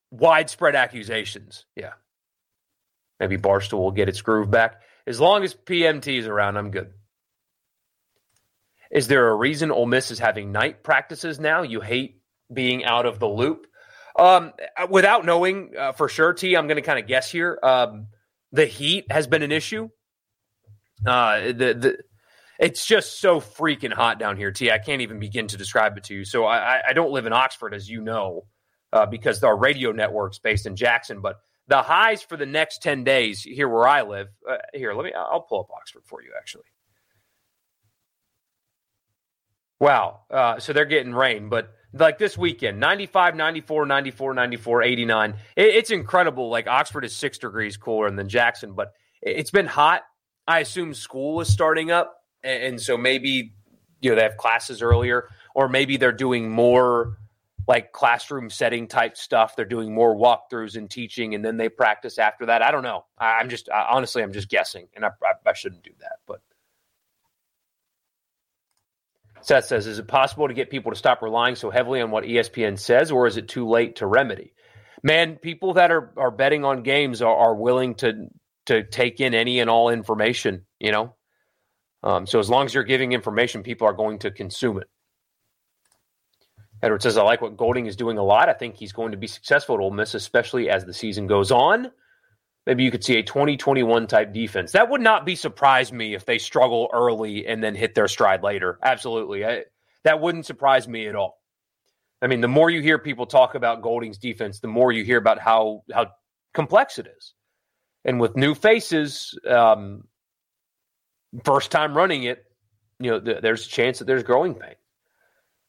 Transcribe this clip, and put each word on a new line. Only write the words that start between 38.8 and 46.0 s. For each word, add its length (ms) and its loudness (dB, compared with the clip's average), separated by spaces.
Wow. 400 4
Uh, 300 2
so 120 -8
they're 120 2
getting 280 0
rain, 360 -2
but, 240 -4
like, 260 2
this 200 -2
weekend, 420 -4
ninety-five, 540 2
ninety-four, 520 -2
ninety-four, 480 -4
ninety-four, 480 0
eighty-nine. 520 0
It, 180 6
it's 160 2
incredible. 580 0